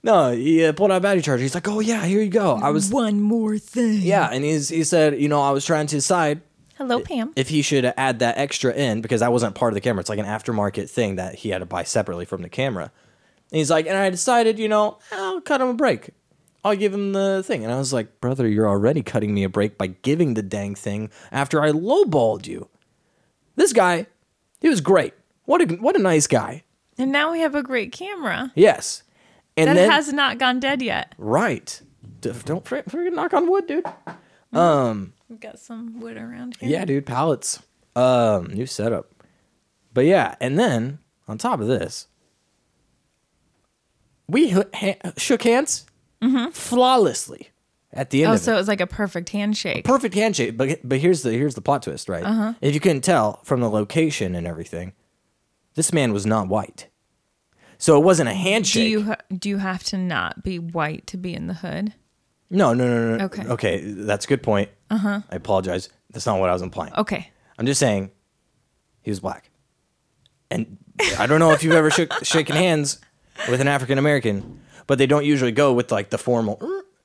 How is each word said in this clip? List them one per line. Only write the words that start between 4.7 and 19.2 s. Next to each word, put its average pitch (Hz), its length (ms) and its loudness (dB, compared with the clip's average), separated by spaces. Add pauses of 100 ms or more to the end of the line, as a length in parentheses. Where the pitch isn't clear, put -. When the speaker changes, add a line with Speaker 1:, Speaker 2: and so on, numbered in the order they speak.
Speaker 1:
he 165 120 0
said, 151 380 4
you 147 80 2
know, 147 140 4
"I 139 80 4
was 139 160 0
trying 151 220 0
to 147 80 -2
decide 156 440 0 (380)
Speaker 2:
Hello, 247 220 -2
Speaker 1:
i-, - 20 -10
Speaker 2:
Pam. 277 340 -6
Speaker 1:
if 131 140 -2
he 156 100 2
should 139 240 2
add 123 360 0
that 117 180 0
extra 131 340 -2
in," 117 300 -2
because 113 180 0
I 120 80 2
wasn't 117 260 2
part 117 180 0
of - 20 -4
the 101 80 -2
camera. 110 180 0
It's - 80 -8
like 107 100 -4
an 104 60 -4
aftermarket 104 640 -4
thing 101 280 -2
that 92 200 -8
he 110 140 -8
had 95 80 -4
to 92 80 -8
buy 90 180 -6
separately 92 400 -4
from 90 180 -10
the 85 60 -12
camera. 117 360 -4 (680)
And 156 60 -2
he's 151 120 0
like, 160 160 2
"And 190 100 -2
I 196 120 0
decided, 220 500 0
you 220 100 -2
know, 214 300 0 (140)
I'll 381 300 -6
cut 277 180 0
him 254 80 0
a 247 60 -2
break. 226 360 -2 (540)
I'll 208 120 2
give 196 180 0
him 202 180 -2
the 196 320 0
thing." 139 180 -4
And 113 100 -4
I 127 60 -2
was 135 140 -2
like, 113 300 -4
"Brother, 123 260 0
you're 107 200 4
already 110 340 2
cutting 104 320 -2